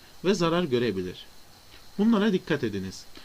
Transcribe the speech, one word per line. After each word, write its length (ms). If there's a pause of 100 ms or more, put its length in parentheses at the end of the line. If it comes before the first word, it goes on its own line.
(260)
ve 80
zarar 300
görebilir. 600 (720)
Bunlara 360
dikkat 300
ediniz. 420 (200)